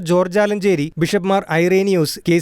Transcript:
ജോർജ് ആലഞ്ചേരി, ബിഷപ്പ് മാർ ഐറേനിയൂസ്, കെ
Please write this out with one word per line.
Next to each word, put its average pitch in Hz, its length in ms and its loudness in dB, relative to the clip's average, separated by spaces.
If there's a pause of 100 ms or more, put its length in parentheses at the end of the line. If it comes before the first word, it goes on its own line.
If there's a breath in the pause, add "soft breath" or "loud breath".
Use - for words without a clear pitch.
(120)
ജോർജ് 180 320 2
ആലഞ്ചേരി, 196 440 0 (140)
ബിഷപ്പ് 190 300 -2
മാർ 196 100 2 (200)
ഐറേനിയൂസ്, 185 640 0
കെ 170 140 4